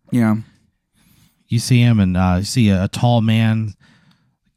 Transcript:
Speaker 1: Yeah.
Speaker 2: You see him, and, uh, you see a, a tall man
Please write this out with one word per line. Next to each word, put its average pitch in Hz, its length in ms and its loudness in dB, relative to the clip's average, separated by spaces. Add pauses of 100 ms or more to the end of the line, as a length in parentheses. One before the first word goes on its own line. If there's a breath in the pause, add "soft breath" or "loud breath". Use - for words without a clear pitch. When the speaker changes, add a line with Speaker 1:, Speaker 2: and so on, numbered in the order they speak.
(100)
Speaker 1:
Yeah. 110 260 0 (1120 soft breath)
Speaker 2:
You 117 100 -2
see 120 220 0
him, 120 200 2
and, 92 160 0
uh, 90 220 0
you 101 60 -4
see 110 260 0
a, 95 140 0
a 101 40 -4
tall 120 320 0
man 110 540 -2 (840 soft breath)